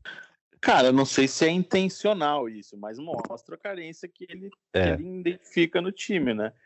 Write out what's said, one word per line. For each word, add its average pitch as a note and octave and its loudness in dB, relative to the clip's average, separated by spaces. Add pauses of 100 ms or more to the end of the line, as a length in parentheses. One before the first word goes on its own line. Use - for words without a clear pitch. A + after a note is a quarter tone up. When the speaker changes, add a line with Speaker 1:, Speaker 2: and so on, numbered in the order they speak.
(600)
Speaker 1:
Cara, D#3 6
eu B2+ 6
não C3+ 6
sei C3+ 2
se C#3+ 0
é D#3+ 6
intencional F3+ 0
isso, G#2 -14
mas G#2+ -12
mostra D#3 -10
a - -20
carência F3 -12
que F3+ -20
ele, F#3 -16 (240)
Speaker 2:
É. F2 2
Speaker 1:
que - -6
ele F#3 -8
identifica F3 0
no F#3 -4
time, D#3+ -2
né? G#2+ -4 (120)